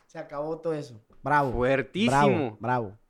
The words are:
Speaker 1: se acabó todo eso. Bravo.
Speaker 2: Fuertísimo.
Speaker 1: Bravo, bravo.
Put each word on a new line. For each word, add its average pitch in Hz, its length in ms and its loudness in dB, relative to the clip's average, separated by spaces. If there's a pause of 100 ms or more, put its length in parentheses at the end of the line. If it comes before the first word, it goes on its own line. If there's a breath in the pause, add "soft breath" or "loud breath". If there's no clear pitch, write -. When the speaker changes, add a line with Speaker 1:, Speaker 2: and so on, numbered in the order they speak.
Speaker 1:
se 165 120 -16
acabó 151 400 -8
todo 165 140 -4
eso. 127 280 -10 (220)
Bravo. 143 300 2
Speaker 2:
Fuertísimo. 135 640 0
Speaker 1:
Bravo, 131 420 2
bravo. 117 380 -2 (120)